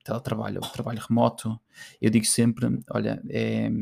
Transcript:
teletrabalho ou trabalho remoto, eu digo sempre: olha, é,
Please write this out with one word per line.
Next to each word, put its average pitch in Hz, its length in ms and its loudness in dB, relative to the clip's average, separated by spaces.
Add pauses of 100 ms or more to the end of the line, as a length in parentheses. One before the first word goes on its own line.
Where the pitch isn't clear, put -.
teletrabalho 110 600 -4
ou - 60 -10
trabalho 117 380 -6
remoto, 117 520 2 (420)
eu 113 80 6
digo 110 160 6
sempre: 117 540 2 (100)
olha, 110 400 -2
é, 113 400 -2 (120)